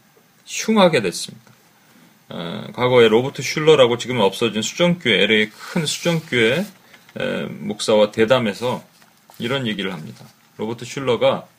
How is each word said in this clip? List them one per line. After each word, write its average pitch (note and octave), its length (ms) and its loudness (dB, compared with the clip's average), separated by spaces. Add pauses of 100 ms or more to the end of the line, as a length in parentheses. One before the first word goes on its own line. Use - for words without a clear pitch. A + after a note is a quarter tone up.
(460)
흉하게 F#3 560 2
됐습니다. - 500 -8 (760)
어, E2+ 440 -12
과거에 B2 360 6
로버트 B2 320 2
슐러라고 C#3 560 4
지금 A#2+ 220 -6
없어진 G#2 420 0
수정교회, B2 640 0
엘에이 G#2+ 260 2
큰 - 360 -6
수정교회, D#3 800 0 (540)
에, F#2 240 -6
목사와 G#2 680 0
대담해서 A2+ 720 0 (560)
이런 B2 280 -4
얘기를 F#2+ 260 -6
합니다. - 320 -16 (320)
로버트 A#2 280 -10
슐러가 B2 640 -2 (120)